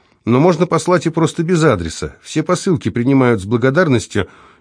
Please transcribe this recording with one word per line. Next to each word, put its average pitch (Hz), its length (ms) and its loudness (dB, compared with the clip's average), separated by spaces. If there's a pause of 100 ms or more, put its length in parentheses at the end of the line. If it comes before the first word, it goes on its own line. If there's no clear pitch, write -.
(260)
Но 117 140 2
можно 170 260 2
послать 165 400 0
и 165 40 0
просто 165 340 -2
без 160 200 0
адреса. 87 580 -2
Все - 220 -4
посылки 170 460 -2
принимают 120 520 2
с 92 40 -10
благодарностью, 123 840 0 (320)